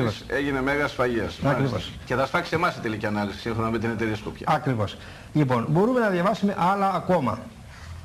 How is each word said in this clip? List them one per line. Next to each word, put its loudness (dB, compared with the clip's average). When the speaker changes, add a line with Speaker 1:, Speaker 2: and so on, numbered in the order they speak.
Speaker 1:
ειρήνης 0
έγινε 0
Μέγας 2
Σφαγέας. 0
Speaker 2:
Ακριβώς. 2
Speaker 1:
Μάλιστα. -4
Και -2
θα 4
σφάξει -2
εμάς 2
η -10
τελική -2
ανάλυση, 0
σύμφωνα -2
με 0
την 0
εταιρεία -2
Σκοπιά. -8
Speaker 2:
Ακριβώς. 0
Λοιπόν, 4
μπορούμε 4
να 4
διαβάσουμε 2
άλλα 2
ακόμα. 2